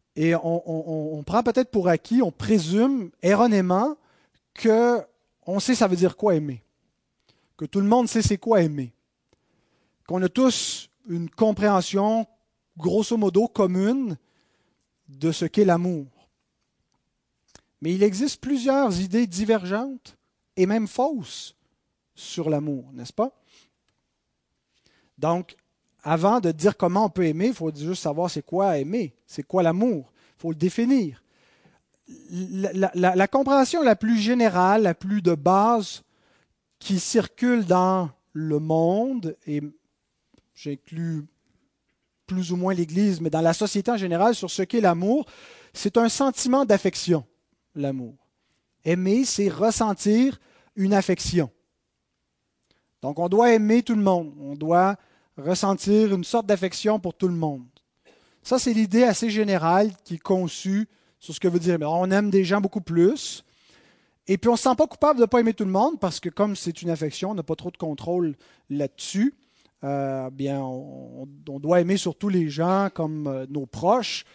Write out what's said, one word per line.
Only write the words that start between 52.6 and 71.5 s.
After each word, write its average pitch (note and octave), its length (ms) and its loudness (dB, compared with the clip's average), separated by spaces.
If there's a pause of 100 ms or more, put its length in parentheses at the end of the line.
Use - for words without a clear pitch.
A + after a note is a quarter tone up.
Donc, C#3+ 160 -6
on F3 100 -2
doit A#3 260 6
aimer A3 280 4
tout A#3 140 0
le G#3 60 2
monde, F3 360 2
on C#3+ 160 -12
doit E3+ 420 2 (420)
ressentir G3 760 2
une F3+ 100 -2
sorte A3+ 220 -2
d'affection G3+ 520 0
pour F3 140 -8
tout F#3+ 160 -2
le F3 60 -2
monde. D3 320 -4 (760)
Ça, B3+ 160 0
c'est B3 140 0
l'idée A3 300 2
assez A#3 260 2
générale G3+ 640 2 (120)
qui - 120 -12
est D#3+ 40 -8
conçue F#3+ 720 -2 (300)
sur - 160 -16
ce - 60 -14
que F#3+ 60 0
veut F3 120 2
dire. E3+ 200 0
Mais D3+ 60 -6
on F3 260 -2
aime G3+ 200 2
des G3 120 4
gens G3 200 0
beaucoup G3 180 -4
plus. F3 640 0 (840)
Et F#3 100 2
puis, A#3 100 -2
on A#3+ 40 6
ne A#3 40 2
se - 60 -4
sent B3+ 140 2
pas D4+ 100 2
coupable C#4+ 320 2
de A#3+ 60 4
ne - 20 4
pas A#3+ 140 2
aimer A3+ 120 2
tout G#3+ 140 -4
le F#3+ 40 -2
monde A#3+ 300 0
parce E3+ 200 -4
que F3 100 -10
comme G3+ 260 -2
c'est - 240 -8
une E3+ 80 -8
affection, D#3+ 440 -6
on - 20 -8
n'a F3 80 -6
pas D#3 120 -6
trop F3 160 -10
de - 60 -14
contrôle E3 580 -4 (360)
là-dessus. D3 640 -2 (500)
Euh, C3+ 460 -6
bien, C3+ 320 -6
on, C3 640 -14 (220)